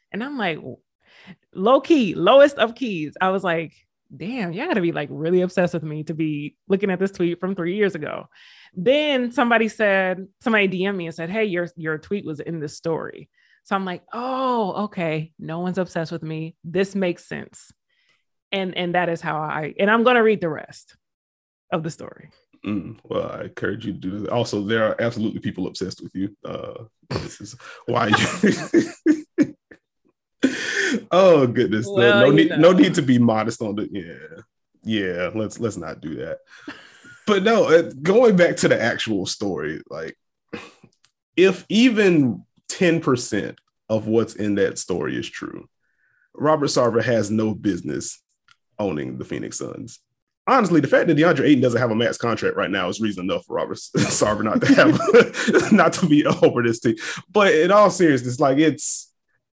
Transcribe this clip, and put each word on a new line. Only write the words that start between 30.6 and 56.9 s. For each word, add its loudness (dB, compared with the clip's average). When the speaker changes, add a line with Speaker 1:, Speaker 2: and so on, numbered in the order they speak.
Speaker 2:
Oh, 6
goodness. 0
No, -8
Speaker 1:
Well, 6
Speaker 2:
no 8
Speaker 1:
you 6
Speaker 2:
need, 6
no -2
Speaker 1:
know. 8
Speaker 2:
need 6
to 0
be 4
modest 2
on -6
the, -6
yeah. -14
Yeah, -4
let's, -6
let's -6
not -12
do -10
that. -10
Speaker 1:
<laughs> -16
Speaker 2:
But 2
no, 4
uh, 4
going 4
back 4
to 2
the 4
actual -2
story, -6
like, -12
if 2
even 2
ten 0
percent -4
of -2
what's 0
in -4
that 0
story -4
is -8
true, -14
Robert 0
Sarver 2
has 0
no 0
business -6
owning -6
the -10
Phoenix -10
Suns. -14
Honestly, 4
the -2
fact 2
that 2
DeAndre 4
Ayton 6
doesn't 2
have 0
a 0
max 0
contract -2
right -2
now -2
is -6
reason -4
enough -4
for -8
Robert -4
<laughs> -8
Sarver 2
not 0
to 4
have, 4
<laughs> -
not 6
to 0
be 4
over 2
this 0
team. 0